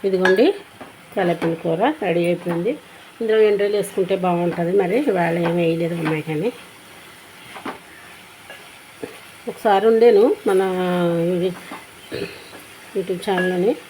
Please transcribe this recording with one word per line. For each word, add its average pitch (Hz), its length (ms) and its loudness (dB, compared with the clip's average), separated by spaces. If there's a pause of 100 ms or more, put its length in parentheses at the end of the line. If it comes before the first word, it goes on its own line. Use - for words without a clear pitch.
ఇదిగోండి, 190 380 4 (680)
తెల్లపిండి 170 480 -2
కూర 165 180 -2 (220)
రెడీ 175 260 0
అయిపోయింది. 175 420 -2 (480)
ఇందులో 220 300 2
ఎండ్రాయిలు 202 300 0
వేసుకుంటే 196 440 -2
బాగుంటుంది, 175 560 0
మరి 185 160 0 (160)
ఇవాళ 170 240 0 (140)
ఏం 170 100 0
వేయలేదు 165 440 0
ఉన్నాయి. 156 260 -2
కానీ 160 200 -2 (3000)
ఒకసారి 202 400 2
ఉండేను 220 320 6 (260)
మన 190 120 4 (720)
ఇది 180 140 -2 (1500)
YouTube 185 300 -4
ఛానల్లోని. 185 460 0 (180)